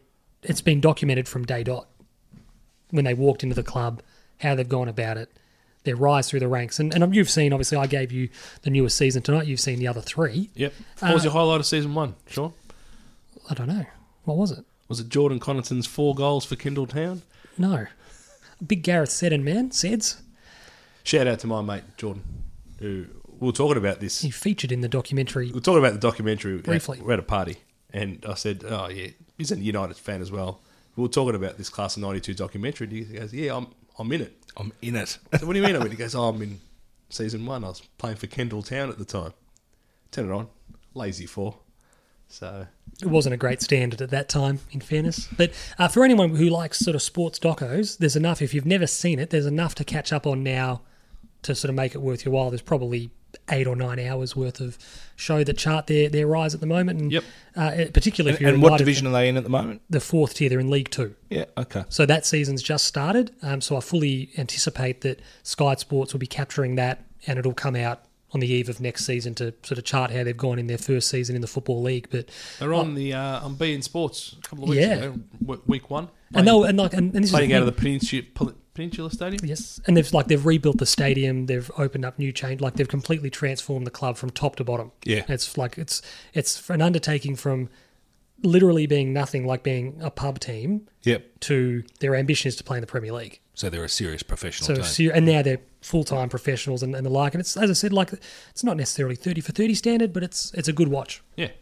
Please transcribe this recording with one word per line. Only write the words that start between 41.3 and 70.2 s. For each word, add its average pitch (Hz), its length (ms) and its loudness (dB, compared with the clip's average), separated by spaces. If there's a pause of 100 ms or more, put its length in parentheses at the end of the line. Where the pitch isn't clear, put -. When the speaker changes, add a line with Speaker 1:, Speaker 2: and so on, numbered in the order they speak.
Speaker 2:
So 95 380 -14 (360)
Speaker 1:
It 190 60 -2
wasn't 147 260 2
a - 20 -2
great 127 240 -2
standard 123 400 2
at 131 100 -4
that 139 200 -2
time, 139 300 2 (100)
in 135 100 -8
fairness. 156 560 -2
But, 175 160 4 (260)
uh, - 100 4
for 240 140 6
anyone 202 340 8
who 160 120 6
likes 165 300 0
sort 170 160 2
of 135 80 -2
sports - 360 -4
docos, 165 600 0
there's 147 180 2
enough. 160 240 2
If 143 140 0
you've 143 100 0
never 175 220 4
seen 165 320 0
it, 165 100 -2
there's 151 160 2
enough 151 320 0
to 151 80 -6
catch - 300 -4
up 147 120 -2
on 135 160 0
now 131 380 -2 (640)
to 139 120 -4
sort 139 140 -4
of 131 60 -2
make 131 200 0
it 147 40 -10
worth 131 260 -4
your 131 80 0
while. 131 160 2
There's 120 140 -4
probably 120 480 -2 (400)
eight 135 160 2
or 123 100 -2
nine 123 220 -4
hours 127 360 -4
worth 131 260 -4
of 123 180 -8 (380)
show 151 280 0
that 147 140 0
chart 156 300 0
their, 151 200 6
their 151 180 2
rise 156 280 2
at 160 60 -10
the 160 60 -4
moment. 175 360 2
And, 147 100 0
Speaker 2:
Yep. 160 120 0 (300)
Speaker 1:
uh, 160 160 2 (220)
particularly 156 400 4
if 156 60 4
Speaker 3:
And, - 80 -8
Speaker 1:
you're 139 80 8
Speaker 3:
and 139 80 8
what 160 60 12
Speaker 1:
United 151 160 8
Speaker 3:
division 135 220 2
Speaker 1:
fan. 127 80 2
Speaker 3:
are 123 40 4
they 127 100 6
in 127 80 2
at 127 80 0
the 123 60 -6
moment? 127 400 -2
Speaker 1:
The 156 100 2
fourth 156 340 2
tier. 147 140 2
They're 127 120 2
in 131 100 0
League 139 200 2
Two. 107 240 -4 (140)
Speaker 3:
Yeah, - 160 -2 (140)
okay. 104 320 -6
Speaker 1:
So 151 160 4
that 151 180 4
season's 139 380 0
just 151 240 0
started. 202 560 0
Um, 139 180 -2
so 143 160 -2
I 127 40 -2
fully 139 580 0
anticipate 131 640 -2
that 131 180 -4 (220)
Sky 139 320 2
Sports 135 400 -2
will 135 60 -4
be 131 60 -4
capturing 131 500 -2
that, 127 280 -2 (220)
and 135 120 -2
it'll 127 140 0
come 127 240 -2
out 120 280 -4 (300)
on 135 60 0
the 123 100 0
eve 123 200 2
of 120 100 -10
next 123 240 -4
season 120 300 -4
to 117 180 -6 (100)
sort - 140 -4
of 120 80 -10
chart 127 260 0
how 123 140 -2